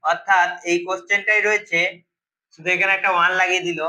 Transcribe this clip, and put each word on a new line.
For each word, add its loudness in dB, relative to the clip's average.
অর্থাৎ 2
এই 2
কোশ্চেনটাই 0
রয়েছে, 0
শুধু -10
এখানে 0
একটা -2
ওয়ান 2
লাগিয়ে 0
দিল -4